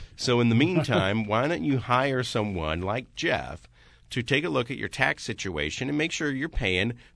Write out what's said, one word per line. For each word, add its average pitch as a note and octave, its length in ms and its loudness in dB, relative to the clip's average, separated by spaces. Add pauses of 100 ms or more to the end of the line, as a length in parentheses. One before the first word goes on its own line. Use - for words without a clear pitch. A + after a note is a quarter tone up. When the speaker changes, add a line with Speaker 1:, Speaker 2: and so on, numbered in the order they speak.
(160)
Speaker 1:
So A#2+ 240 2
in A#2+ 100 6
the A2+ 60 6
Speaker 2:
<laughs> C#3 120 6
Speaker 1:
meantime, A2 580 2
why A2+ 220 2
don't E3 160 -2
you C#3 160 2
hire B2+ 440 2
someone F2+ 580 -2
like G#2+ 340 -6
Jeff F2 520 -4 (440)
to B2+ 100 -2
take C#3+ 240 0
a F3 40 -2
look C3 200 0
at C3 80 -8
your G#2 120 -6
tax - 340 -2
situation F2+ 640 -4
and D3 80 -2
make E3 140 -2
sure D3+ 180 -4
you're C3+ 200 -4
paying G2 440 0 (220)